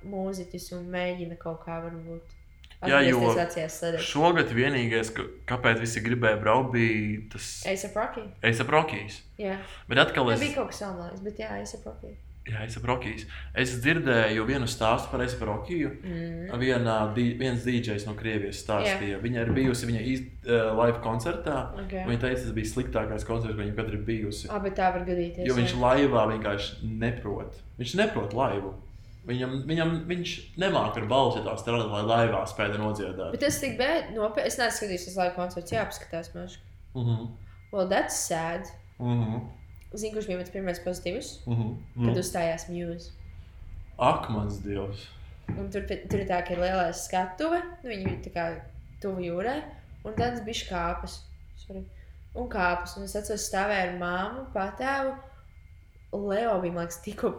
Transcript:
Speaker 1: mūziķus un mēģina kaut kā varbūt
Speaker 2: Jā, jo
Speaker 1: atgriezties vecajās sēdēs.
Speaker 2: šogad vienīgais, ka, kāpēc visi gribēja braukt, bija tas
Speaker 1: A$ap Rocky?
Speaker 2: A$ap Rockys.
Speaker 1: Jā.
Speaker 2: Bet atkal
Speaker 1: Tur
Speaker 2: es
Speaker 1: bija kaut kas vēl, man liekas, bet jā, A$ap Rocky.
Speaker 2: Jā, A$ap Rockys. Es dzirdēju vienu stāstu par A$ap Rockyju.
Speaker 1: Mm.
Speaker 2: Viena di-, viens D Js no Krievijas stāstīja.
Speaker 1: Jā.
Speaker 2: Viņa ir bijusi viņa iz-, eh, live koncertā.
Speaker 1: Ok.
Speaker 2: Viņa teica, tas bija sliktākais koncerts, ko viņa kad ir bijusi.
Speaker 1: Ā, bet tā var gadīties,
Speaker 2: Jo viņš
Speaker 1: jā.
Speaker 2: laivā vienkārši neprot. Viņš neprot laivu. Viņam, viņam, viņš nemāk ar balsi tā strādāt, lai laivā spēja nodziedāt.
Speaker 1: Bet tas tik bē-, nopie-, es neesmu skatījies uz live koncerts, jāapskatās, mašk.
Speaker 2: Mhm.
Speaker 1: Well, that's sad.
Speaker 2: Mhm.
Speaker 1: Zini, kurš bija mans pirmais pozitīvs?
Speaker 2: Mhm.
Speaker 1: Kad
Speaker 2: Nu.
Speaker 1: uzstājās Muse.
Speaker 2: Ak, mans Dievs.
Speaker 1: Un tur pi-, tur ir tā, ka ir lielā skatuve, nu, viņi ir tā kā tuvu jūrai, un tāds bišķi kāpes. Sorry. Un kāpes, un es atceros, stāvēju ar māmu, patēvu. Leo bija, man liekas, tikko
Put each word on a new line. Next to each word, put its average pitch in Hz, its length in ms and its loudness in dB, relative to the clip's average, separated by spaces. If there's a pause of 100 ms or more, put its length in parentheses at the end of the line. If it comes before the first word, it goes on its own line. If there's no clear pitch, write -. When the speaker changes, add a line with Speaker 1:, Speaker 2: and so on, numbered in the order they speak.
Speaker 1:
mūziķus 190 680 -6
un 175 160 -10
mēģina 180 480 -4
kaut 165 260 -8
kā 165 180 -6
varbūt 165 540 -10 (400)
Speaker 2:
Jā, 139 260 6
jo 131 160 6
Speaker 1:
atgriezties 117 220 6
vecajās 170 400 -2
sēdēs. 165 260 -2
Speaker 2:
šogad 151 460 4
vienīgais, 117 640 4
ka, 98 100 -4 (240)
kāpēc 120 320 4
visi 113 220 -2
gribēja 113 380 4
braukt, 127 320 6
bija 107 600 2
tas - 160 -10 (160)
Speaker 1:
A$ap 190 320 -4
Rocky? 214 320 -4 (160)
Speaker 2:
A$ap 117 260 6
Rockys. 151 520 2 (160)
Speaker 1:
Jā. 196 200 -2 (280)
Speaker 2:
Bet - 120 2
atkal 147 280 6
Speaker 1:
Tur 117 80 6
Speaker 2:
es 113 60 4
Speaker 1:
bija 294 160 0
kaut 247 140 0
kas - 120 -10
vēl, 196 120 -6
man 175 140 -8
liekas, 190 160 -10
bet 208 160 -8
jā, 220 100 -6
A$ap 208 360 -8
Rocky. 214 320 -12 (280)
Speaker 2:
Jā, 110 160 -4
A$ap 117 240 -6
Rockys. 123 400 -2 (300)
Es 123 260 2
dzirdēju 120 640 4
vienu 127 240 2
stāstu 113 400 2
par 127 100 -2
A$ap 123 220 -2
Rockyju. 127 480 -2 (140)
Speaker 1:
Mm. 170 560 -6
Speaker 2:
Viena 120 340 4 (200)
di-, 120 220 4
viens 120 300 0
D 123 160 2
Js 104 240 -2
no 107 80 -6
Krievijas 104 500 -2
stāstīja. 101 540 0
Speaker 1:
Jā. 95 40 -6
Speaker 2:
Viņa 120 200 0
ir 117 100 2
bijusi 123 380 4
viņa 117 160 2
iz-, 131 240 -2 (160)
eh, 113 260 4
live 117 300 4
koncertā. 135 720 -2
Speaker 1:
Ok. 196 180 -8 (160)
Speaker 2:
Viņa 117 140 2
teica, 123 240 0
tas 113 80 -4
bija 110 180 -2
sliktākais 107 540 -2
koncerts, 113 320 -2
ko 104 60 -2
viņa 104 120 -2
kad 110 140 -2
ir 104 80 -2
bijusi. 104 500 -2
Speaker 1:
Ā, 208 160 -2
bet 190 140 -2
tā 185 160 4
var 180 100 -2
gadīties, 180 420 -2
Speaker 2:
Jo 127 120 4
viņš 117 160 4
Speaker 1:
jā. 123 80 0
Speaker 2:
laivā 127 480 8
vienkārši 107 680 -2
neprot. 117 580 -4 (220)
Viņš 123 160 -2
neprot 127 380 6
laivu. 98 420 2 (500)
Viņam, 127 320 0 (100)
viņam, 160 220 4 (180)
viņš 175 260 -2 (220)
nemāk 160 400 2
ar 110 100 -2
balsi 117 380 6
tā 98 160 -2
strādāt, 117 320 2
lai 104 160 0
laivā 113 400 6
spēja 104 320 0
nodziedāt. 95 520 -2
Speaker 1:
Bet - 100 -2
tas 294 180 2
tik 269 180 -2
bē-, 302 380 0
nopie-, 214 320 0
es 240 80 -2
neesmu 233 220 2
skatījies 185 320 -4
uz 185 80 -6
live 180 180 2
koncerts, 180 380 -4
jāapskatās, - 600 -4
mašk. 180 280 -12 (340)
Speaker 2:
Mhm. 117 320 0 (460)
Speaker 1:
Well, 190 160 0
that's 240 260 2
sad. 170 480 -2 (380)
Speaker 2:
Mhm. 120 400 2 (540)
Speaker 1:
Zini, 214 180 -4
kurš 214 140 -4
bija 180 100 -2
mans 180 120 -6
pirmais 190 300 -4
pozitīvs? 180 480 -4 (200)
Speaker 2:
Mhm. 113 200 0 (260)
Speaker 1:
Kad 120 100 -2
Speaker 2:
Nu. 117 100 4
Speaker 1:
uzstājās 170 560 0
Muse. 175 420 -6 (840)
Speaker 2:
Ak, 135 320 4
mans 104 300 -2
Dievs. 101 460 -4 (440)
Speaker 1:
Un 196 220 -4
tur 196 100 -4
pi-, 185 260 -6
tur 196 120 0
ir 185 80 -2
tā, 180 180 2
ka 180 80 -2
ir 170 60 -2
lielā 180 340 2
skatuve, 294 680 0 (220)
nu, 254 60 -10
viņi 190 180 -4
ir 185 160 -2
tā 185 100 -12
kā 170 140 -2 (540)
tuvu 190 220 -4
jūrai, 202 380 -2 (440)
un 214 80 -8
tāds 240 300 0
bišķi 220 260 -6
kāpes. 175 500 -4 (380)
Sorry. 190 260 -12 (520)
Un 240 140 -4
kāpes, 180 480 0
un 196 60 -8
es 196 120 -8
atceros, 208 280 -4
stāvēju 196 460 2
ar 180 100 -6
māmu, 196 540 -4
patēvu. 262 640 0 (960)
Leo 202 500 0
bija, 175 120 -2
man 170 120 -2
liekas, - 180 -10
tikko 208 360 -2